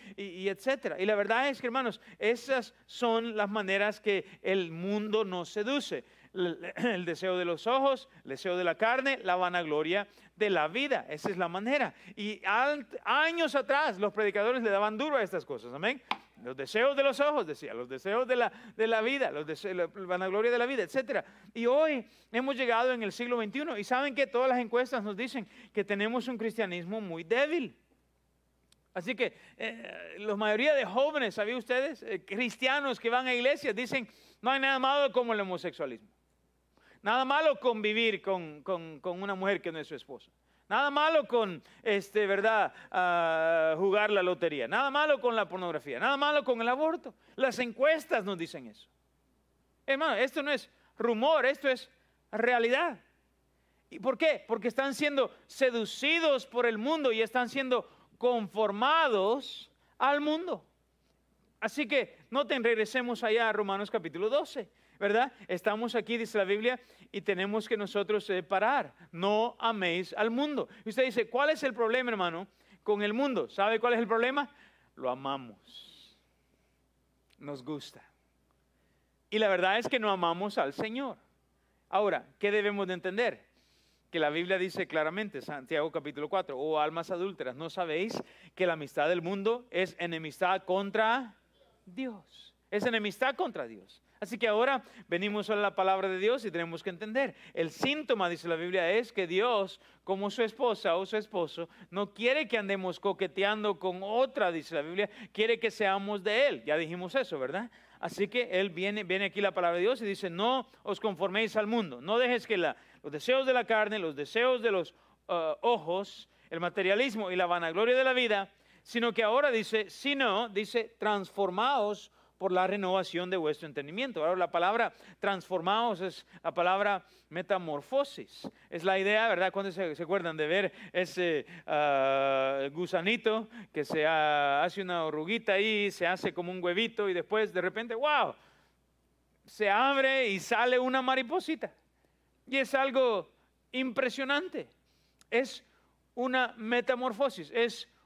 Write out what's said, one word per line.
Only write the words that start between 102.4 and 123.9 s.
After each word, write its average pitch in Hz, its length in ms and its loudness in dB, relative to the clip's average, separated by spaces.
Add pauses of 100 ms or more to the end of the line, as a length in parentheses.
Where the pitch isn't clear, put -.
que 233 100 -2
andemos 190 420 -2
coqueteando 196 800 0
con 185 240 -4
otra, 220 480 0
dice 160 240 -6
la 147 60 0
Biblia, 185 280 -2 (220)
quiere 226 280 2
que 226 120 0
seamos 202 500 -2
de 220 260 2
Él. 135 180 -2
Ya 151 120 0
dijimos 175 380 -4
eso, 180 240 -2
¿verdad? 170 320 -4 (280)
Así 196 280 -2
que 240 240 -2
Él 185 200 2
viene, 202 320 -4
viene 190 220 -2
aquí 196 140 -6
la 190 140 2
palabra 175 240 2
de 180 60 0
Dios 240 180 0
y 226 40 -6
dice, 196 240 -4
"No 226 380 0 (160)
os 202 160 -6
conforméis 196 560 -2
al 208 120 2
mundo". 180 340 -2
No 202 180 0
dejes 247 260 2
que 214 120 0
la, 156 180 0 (260)
los 147 120 -12
deseos 262 340 0
de 262 60 4
la 247 100 2
carne, 214 360 0
los 156 180 -4
deseos 233 440 0
de 220 100 2
los, 175 220 -2 (360)
ah, 165 320 -2
ojos, 190 680 -2 (200)
el 165 100 -8
materialismo 196 720 0
y 180 60 -2
la 180 80 4
vanagloria 175 520 2
de 262 60 4
la 262 100 4
vida, 214 400 0 (300)
sino 233 300 0
que 226 100 0
ahora 262 260 4
dice, 214 400 -2
sino, 247 600 0
dice, 214 500 -4
"transformaos 208 1120 0 (260)
por 185 160 -2
la 185 140 4
renovación 185 600 -2
de 190 60 -2
vuestro 156 320 -2
entendimiento". 160 560 -6